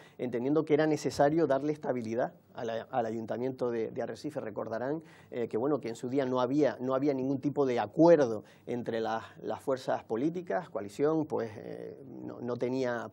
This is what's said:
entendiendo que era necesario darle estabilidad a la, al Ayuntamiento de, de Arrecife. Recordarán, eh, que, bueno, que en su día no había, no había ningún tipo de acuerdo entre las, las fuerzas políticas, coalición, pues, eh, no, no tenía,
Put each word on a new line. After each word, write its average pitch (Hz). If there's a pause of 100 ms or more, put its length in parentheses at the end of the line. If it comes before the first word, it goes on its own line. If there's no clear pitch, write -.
(160)
entendiendo 127
que 151
era 156
necesario 147
darle 135
estabilidad 127 (220)
a 123
la, 113
al 120
Ayuntamiento 117
de, 113
de 123
Arrecife. 113
Recordarán, 113 (260)
eh, 117
que, 113
bueno, 135
que 113
en 117
su 127
día 131
no 127
había, 127
no 131
había 139
ningún 131
tipo 143
de 120
acuerdo 131 (240)
entre 117
las, 110 (180)
las 107
fuerzas 127
políticas, 170
coalición, 143
pues, 113
eh, 117 (220)
no, 120
no 120
tenía, 123